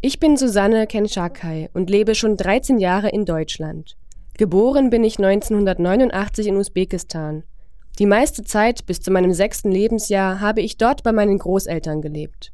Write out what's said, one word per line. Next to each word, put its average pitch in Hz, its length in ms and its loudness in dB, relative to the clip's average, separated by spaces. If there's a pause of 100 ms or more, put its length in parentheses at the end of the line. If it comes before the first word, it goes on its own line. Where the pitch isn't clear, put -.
Ich 269 180 -2
bin 302 180 4
Susanne 220 500 2
Kenschakay 175 880 -4
und 185 160 -2
lebe 208 240 4
schon 214 220 0
dreizehn 220 420 0
Jahre 190 320 0
in 208 160 -2
Deutschland. 160 680 -6 (420)
Geboren 233 500 4
bin 226 160 4
ich 220 140 0
neunzehnhundertneunundachtzig 202 1300 2
in 196 100 0
Usbekistan. 175 840 -4 (560)
Die 202 80 4
meiste 214 360 4
Zeit 226 440 0
bis - 160 -6
zu - 80 -4
meinem 185 240 4
sechsten 202 360 0
Lebensjahr 196 680 0
habe 214 220 0
ich 214 160 -6
dort 247 240 0
bei 226 100 2
meinen 208 260 2
Großeltern 170 640 -2
gelebt. 151 540 -10